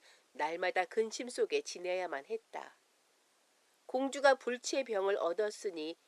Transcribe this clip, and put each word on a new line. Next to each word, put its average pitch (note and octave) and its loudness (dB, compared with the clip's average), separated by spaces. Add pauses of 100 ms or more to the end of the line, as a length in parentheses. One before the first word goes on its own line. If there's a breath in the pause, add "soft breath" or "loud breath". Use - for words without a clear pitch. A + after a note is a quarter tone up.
(300 loud breath)
날마다 F3 -2
근심 A3+ -2
속에 F#3+ 0
지내야만 F3 -4
했다. D#3 -10 (1080)
공주가 C4+ 4
불치의 B3 -2
병을 G3 2
얻었으니 E3+ -2